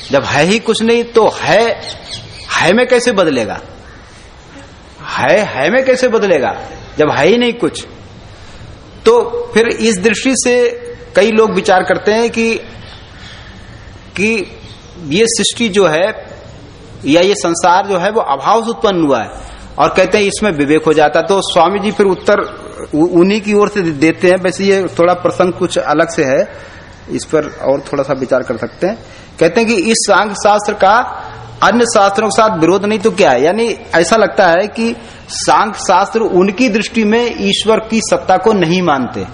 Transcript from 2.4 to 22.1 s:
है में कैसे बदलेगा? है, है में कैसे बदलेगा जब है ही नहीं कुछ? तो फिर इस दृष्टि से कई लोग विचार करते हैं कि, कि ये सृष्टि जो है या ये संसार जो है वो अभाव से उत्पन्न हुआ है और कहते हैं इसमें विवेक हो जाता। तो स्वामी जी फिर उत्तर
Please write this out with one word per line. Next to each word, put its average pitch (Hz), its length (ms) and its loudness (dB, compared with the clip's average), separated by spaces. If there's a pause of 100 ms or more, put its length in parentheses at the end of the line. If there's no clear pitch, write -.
है 170 160 2
में 247 140 2
कैसे 247 240 2
बदलेगा? 151 480 0 (1600)
है, 143 220 2
है 151 300 -2
में 262 160 0
कैसे 254 220 2
बदलेगा 170 540 0 (360)
जब 147 120 2
है 131 180 0
ही 220 100 2
नहीं 240 160 0
कुछ? - 320 -6 (1200)
तो 226 240 4 (240)
फिर 226 140 4
इस 220 320 0
दृष्टि 226 360 0
से 247 340 2 (460)
कई 202 160 4
लोग 220 200 2
विचार 185 320 2
करते 185 280 -2
हैं 226 180 0
कि, 226 260 -2 (1600)
कि 214 440 -4 (460)
ये 175 220 2
सृष्टि 220 420 -2
जो 185 180 2
है 175 460 -2 (720)
या 151 160 4
ये 196 140 2
संसार 180 520 0
जो 196 100 -2
है 185 140 -2
वो 220 100 0
अभाव 160 420 0
से 220 60 -6
उत्पन्न 196 360 0
हुआ 123 180 0
है 95 80 -10 (480)
और 156 100 4
कहते 190 280 2
हैं 208 80 2
इसमें 202 260 -2
विवेक 151 340 0
हो 160 80 4
जाता। 151 280 4
तो 190 200 0
स्वामी 180 380 2
जी 196 120 -2
फिर 202 140 2
उत्तर 101 580 0 (320)